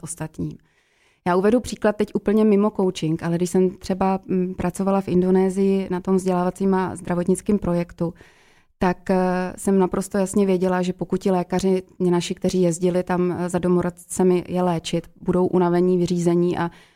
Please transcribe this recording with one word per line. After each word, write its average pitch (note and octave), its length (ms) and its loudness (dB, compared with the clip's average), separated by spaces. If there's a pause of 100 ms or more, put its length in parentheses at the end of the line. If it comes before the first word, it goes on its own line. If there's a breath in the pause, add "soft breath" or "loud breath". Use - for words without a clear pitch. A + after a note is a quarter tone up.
ostatním. D#3 500 -10 (720)
Já F3+ 100 2
uvedu G#3+ 240 4
příklad G#3+ 360 -2
teď G#3 180 -2
úplně G#3 300 2
mimo G#3 260 4
coaching, F#3 520 -2
ale E3+ 140 -2
když F3 140 -2
jsem F#3 200 2
třeba, F#3+ 560 -2
mm, F#3 280 -2
pracovala F#3+ 460 -2
v G3 80 -8
Indonésii F#3+ 800 2
na F3+ 100 -4
tom F#3+ 160 0
vzdělávacím F#3 580 0
a F#3 220 -2
zdravotnickým F3+ 640 -2
projektu, F3 560 -4 (640 soft breath)
tak, F3+ 320 -2
eh, F#3 460 0
jsem G3 220 0
naprosto F#3+ 400 0
jasně G3 280 0
věděla, F#3 360 0
že F3+ 100 -2
pokud F3+ 240 -6
ti G3 140 -2
lékaři, F#3 520 0 (180)
naši, F3 340 0
kteří F3+ 280 0
jezdili F3 400 0
tam, F3+ 360 -2
eh, F3 100 -4
za F3+ 100 -2
domorodcemi F3 880 0
je F3+ 140 -2
léčit, E3+ 460 -2 (120)
budou F3+ 260 0
unavení, F3 520 2
vyřízení F3 600 0
a E3+ 120 -4 (260 soft breath)